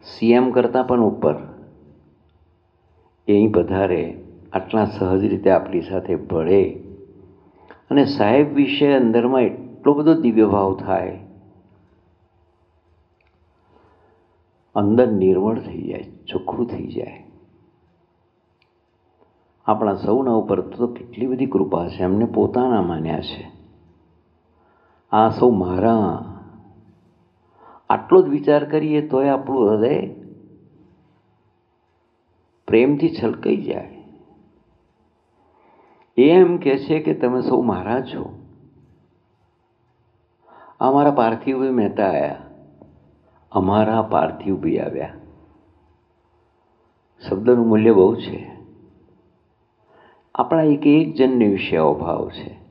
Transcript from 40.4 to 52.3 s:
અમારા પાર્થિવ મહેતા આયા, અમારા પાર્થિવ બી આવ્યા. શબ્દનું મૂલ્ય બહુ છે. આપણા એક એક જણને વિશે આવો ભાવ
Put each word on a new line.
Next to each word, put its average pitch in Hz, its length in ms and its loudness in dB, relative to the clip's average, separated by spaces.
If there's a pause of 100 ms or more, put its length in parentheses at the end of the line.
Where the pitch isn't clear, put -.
અમારા 143 300 4
પાર્થિવ 127 480 0
મહેતા 120 480 0
આયા, 73 300 -2 (1160)
અમારા 107 500 2
પાર્થિવ 98 540 -2
બી 80 220 -2
આવ્યા. 71 360 -8 (2250)
શબ્દનું 113 400 2
મૂલ્ય 110 240 4
બહુ 98 220 6
છે. - 360 -10 (1800)
આપણા - 280 0
એક 143 240 2
એક 151 280 4
જણને 127 340 2
વિશે 95 280 -2
આવો 78 180 2
ભાવ 80 360 -6